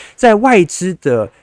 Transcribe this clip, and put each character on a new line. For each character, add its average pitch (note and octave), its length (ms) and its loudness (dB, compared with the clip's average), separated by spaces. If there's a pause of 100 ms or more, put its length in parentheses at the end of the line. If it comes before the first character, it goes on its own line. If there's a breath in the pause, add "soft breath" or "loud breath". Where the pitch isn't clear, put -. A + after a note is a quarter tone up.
(160 loud breath)
在 A3+ 200 2
外 A3 280 2
资 F3+ 380 -8
的 A#2 280 -2 (140 soft breath)